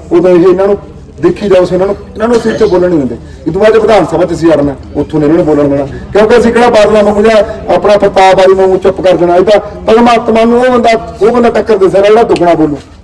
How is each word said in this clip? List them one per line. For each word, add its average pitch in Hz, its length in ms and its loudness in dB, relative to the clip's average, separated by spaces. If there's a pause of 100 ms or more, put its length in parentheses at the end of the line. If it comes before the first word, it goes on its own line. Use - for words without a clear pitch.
(120)
ਉਦੋਂ 175 180 2
ਇਹ 175 180 4
ਇਹਨਾਂ 185 180 2
ਨੂੰ 202 120 0 (420)
ਦੇਖੀ 190 280 -2
ਜਾਓ। 185 140 2
ਅਸੀਂ 175 100 -2
ਇਹਨਾਂ 180 140 0
ਨੂੰ, 202 100 -4 (180)
ਇਹਨਾਂ 220 140 -4
ਨੂੰ 240 80 2
ਅਸੀਂ 226 160 -2
ਇੱਥੇ 220 120 -2
ਬੋਲਣ 180 240 0
ਨਹੀਂ 170 100 0
ਦਿੰਦੇ। 117 180 -4 (300)
ਇਹ 165 60 -4
ਤੋਂ 185 80 -4
ਬਾਅਦ 214 120 2
ਜੇ 220 60 2
ਵਿਧਾਨ 202 280 2
ਸਭਾ 170 180 -2
'ਚ 170 80 -2
ਅਸੀਂ 160 200 0
ਅੜਨਾ, 143 220 0 (220)
ਉੱਥੋਂ 147 240 -4
ਨਹੀਂ 147 100 0
ਇਹਨਾਂ 175 140 2
ਨੂੰ 151 120 0
ਬੋਲਣ 143 120 0
ਦੇਣਾ, 139 180 -2
ਕਿਉਂਕਿ 220 520 0
ਅਸੀਂ 233 140 2
ਕਿਹੜਾ 240 160 2
ਬਾਦਲਾਂ 214 340 2
ਵਾਂਗੂ 208 200 0
ਜਾਂ 220 140 2 (380)
ਆਪਣਾ 196 220 2
ਪ੍ਰਤਾਪ 190 400 2
ਬਾਜੀ 190 180 2
ਵਾਂਗੂ 190 220 0
ਚੁੱਪ - 240 -2
ਕਰ 180 160 2
ਦੇਣਾ। 175 200 0
ਇਹ 185 60 0
ਤਾਂ 208 180 2
ਭਗਵੰਤ 233 680 0
ਮਾਨ 226 180 2
ਨੂੰ 240 120 2
ਉਹ 254 100 2
ਬੰਦਾ, 226 520 -2
ਉਹ 226 100 2
ਬੰਦਾ 233 180 0
ਟੱਕਰ 226 280 -2
ਦੇ 185 100 2
ਸਕਦਾ 196 200 2
ਜਿਹੜਾ 220 140 4
ਦੁੱਗਣਾ 170 320 0
ਬੋਲੂ, 151 240 -2 (260)